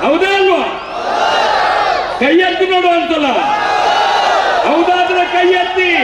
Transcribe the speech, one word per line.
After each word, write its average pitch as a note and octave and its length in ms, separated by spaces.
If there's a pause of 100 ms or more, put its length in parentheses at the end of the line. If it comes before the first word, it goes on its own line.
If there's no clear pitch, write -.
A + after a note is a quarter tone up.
ಹೌದಾ F4 260 (100)
ಅಲ್ವಾ? F#4 240 (1600)
ಕೈ C#4 140 (140)
ಎತ್ತಿ F4+ 260
ನೋಡು F4+ 220
ಒಂದ್ಸಲ. E4 320 (1400)
ಹೌದಾದ್ರೆ F4+ 560 (100)
ಕೈ F4 140 (140)
ಎತ್ತಿ. F4+ 300 (120)